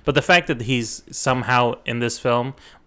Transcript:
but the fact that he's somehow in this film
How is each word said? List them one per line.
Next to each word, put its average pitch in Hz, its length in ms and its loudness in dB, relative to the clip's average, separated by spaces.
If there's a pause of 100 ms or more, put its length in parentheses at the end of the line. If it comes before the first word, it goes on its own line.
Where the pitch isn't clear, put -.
but 139 120 0
the 147 60 2
fact 175 260 2
that 123 140 -2
he's 117 500 -2
somehow 123 640 0 (100)
in 117 160 -4
this 120 180 -2
film 123 360 0 (320)